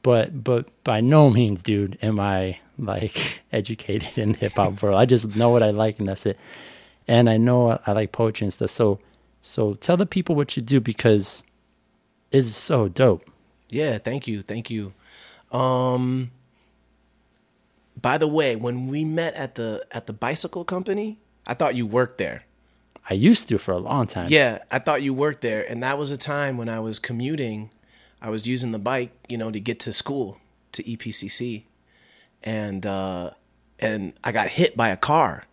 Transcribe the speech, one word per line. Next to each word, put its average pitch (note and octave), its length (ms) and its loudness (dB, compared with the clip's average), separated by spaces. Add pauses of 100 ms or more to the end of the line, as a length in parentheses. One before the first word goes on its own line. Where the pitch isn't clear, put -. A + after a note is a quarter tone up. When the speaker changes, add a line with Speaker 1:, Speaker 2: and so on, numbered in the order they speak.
Speaker 1:
But, A#2+ 420 2
but A#2+ 240 0 (160)
by A2 180 0
no D3 280 8
means, G#2 320 4
dude, G2+ 380 -2
am A2 200 0
I, F#2+ 380 -2 (200)
like, A2 680 -6
<laughs> - 60 -12
educated A2 640 -4
in G#2+ 160 0
the - 60 -2
hip G#2 180 -2
hop G2 260 0
world. G2+ 160 2
I A#2+ 60 8
just A2+ 320 2
know A#2 140 4
what A#2+ 120 6
I G#2+ 80 4
like, G#2 280 0
and G2+ 100 -2
that's F#2+ 160 -6
it. G2+ 140 -2 (680)
And A#2+ 220 6
I A2 80 4
know A#2+ 360 4
I, A2+ 140 -2
I G#2 60 0
like G#2+ 200 0
poetry A2+ 340 -2
and F#2 80 -4
stuff. G#2+ 160 -2
So, G#2 280 2 (440)
so G#2 320 -2
tell F3 240 0
the F#3+ 80 2
people F3 280 -2
what C#3+ 220 0
you B2 60 -4
do B2+ 180 4
because G#2+ 640 2 (880)
it's C3 240 4
so A#2+ 320 0
dope. G#2 420 2 (380)
Speaker 2:
Yeah, B2+ 300 -2
thank C3 280 -6
you, G#2+ 160 -6
thank A2+ 280 -10
you. G#2 240 -6 (580)
Um, B2+ 760 0 (1700)
by C3 180 0
the D#3 100 2
way, D3 280 0
when B2 320 -4
we D3 160 -4
met D#3+ 300 -4
at C#3 200 -10
the, A2+ 380 -6
at - 140 -10
the G#2+ 60 -10
bicycle D3+ 520 -6
company, G#3 540 -4 (280)
I A#2+ 80 -4
thought C#3+ 200 0
you A#2+ 120 -2
worked A#2+ 320 0
there. D2 260 -6 (640)
Speaker 1:
I F#2 60 0
used D3+ 340 6
to A2 100 2
for - 140 -4
a F2+ 60 -2
long A#2 280 -2
time. F2 240 -6
Speaker 2:
Yeah, C3 280 4 (120)
I C3 80 0
thought C#3 240 0
you C#3 100 -2
worked C#3+ 300 -2
there, G#2+ 200 -2
and A#2 200 -8
that C#3 160 -2
was C#3+ 120 -6
a C#3+ 60 -6
time C#3+ 400 -4
when A#2 120 -6
I A2+ 120 -6
was A2 180 -6
commuting. A#2 720 -6 (500)
I A2+ 100 -10
was A2 160 -6
using B2 260 -4
the A2 60 -6
bike, B2 320 -2 (180)
you A#2+ 80 -6
know, A2+ 140 -6
to G#2+ 100 -8
get A2+ 200 -6
to A2+ 120 -4
school, B2 460 -4 (340)
to - 160 -12
E A#2 80 -8
P A2 160 -10
C - 160 -4
C, A#2+ 380 -6 (760)
and, G#2 440 -6
uh, F#2+ 440 -4 (480)
and G#2+ 360 -4 (100)
I A#2 80 -2
got G#2 160 0
hit - 280 2
by A2+ 120 2
a F#2+ 80 0
car. C#3+ 560 2